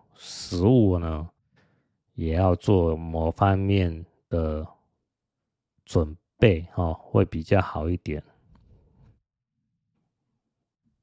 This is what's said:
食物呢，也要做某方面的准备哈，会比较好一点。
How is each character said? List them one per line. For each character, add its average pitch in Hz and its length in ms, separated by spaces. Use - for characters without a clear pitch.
食 - 480
物 104 340
呢， 82 320
也 80 200
要 92 200
做 85 400
某 82 380
方 98 260
面 92 460
的 78 360
准 80 320
备 90 240
哈， 85 200
会 98 320
比 80 180
较 98 180
好 78 280
一 90 100
点。 76 240